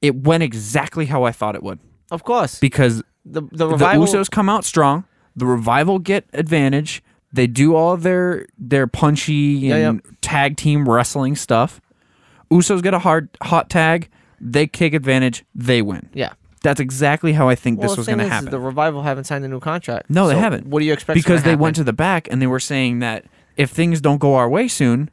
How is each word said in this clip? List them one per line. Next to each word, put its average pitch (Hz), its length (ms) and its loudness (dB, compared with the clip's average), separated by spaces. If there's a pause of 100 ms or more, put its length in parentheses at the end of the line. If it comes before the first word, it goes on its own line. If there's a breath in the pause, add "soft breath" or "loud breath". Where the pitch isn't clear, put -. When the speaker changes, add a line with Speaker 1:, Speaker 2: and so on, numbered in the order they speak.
Speaker 1:
it 143 140 0
went 156 280 2
exactly 120 640 -4
how 135 180 0
I 120 80 0
thought 107 240 -6
it - 80 -12
would. - 160 -10 (320)
Speaker 2:
Of 170 120 -10
course. 233 360 -2
Speaker 1:
Because 127 440 2 (220)
Speaker 2:
The, 156 160 -8
the 147 100 -14
Speaker 1:
the 160 180 -2
Speaker 2:
Revival 160 360 4
Speaker 1:
Usos 196 240 0
come 196 200 0
out 208 160 0
strong. 151 400 2 (300)
The 123 100 -4
Revival 127 540 2
get 190 340 -2
advantage. 151 720 -2 (300)
They 131 140 2
do 139 280 2
all 170 200 4
their, 180 500 -2 (120)
their 131 300 0
punchy 147 460 0
Speaker 2:
Yeah, 143 440 0
yeah. 113 120 2
Speaker 1:
and 113 120 -4 (200)
tag 143 360 0
team 147 320 2
wrestling 131 480 2
stuff. 123 420 0 (720 soft breath)
Usos 180 320 4
get 190 100 2
a 180 60 0
hard, 165 300 0 (140)
hot - 260 0
tag. 165 400 0 (320 soft breath)
They 143 260 0
kick 160 260 -2
advantage. 131 520 0 (100)
They 123 260 0
win. 104 320 -6
Speaker 2:
Yeah. - 200 -6 (300)
Speaker 1:
That's 139 180 0
exactly 143 520 0
how 151 140 4
I 127 80 4
think 117 240 -2
Speaker 2:
Well, 101 80 -2
Speaker 1:
this 196 80 0
Speaker 2:
the - 60 -4
Speaker 1:
was 113 60 -6
Speaker 2:
thing - 100 -2
Speaker 1:
gonna 214 60 0
Speaker 2:
is, 202 40 -2
is 190 60 -2
Speaker 1:
happen. 170 180 -4
Speaker 2:
the 139 80 -6
Revival 143 440 -4
haven't 139 200 -4
signed 139 220 -8
a - 20 -8
new 131 140 -8
contract. 156 480 -8
Speaker 1:
No, 185 180 2
they 143 60 4
Speaker 2:
So 156 60 2
Speaker 1:
haven't. 190 280 -2
Speaker 2:
what 147 120 0
do 151 60 0
you 151 80 2
expect - 240 0
is 165 60 2
Speaker 1:
Because 170 180 4
Speaker 2:
gonna 165 100 2
Speaker 1:
they 160 40 4
went 156 220 2
Speaker 2:
happen? 160 80 0
Speaker 1:
to 123 60 0
the - 20 0
back 170 360 0
and 127 120 0
they 131 60 0
were 127 120 0
saying 127 400 -2
that 113 240 -4 (320 soft breath)
if 143 160 0
things 165 300 0
don't 143 180 2
go 139 160 4
our 120 140 2
way 208 180 0
soon 135 460 0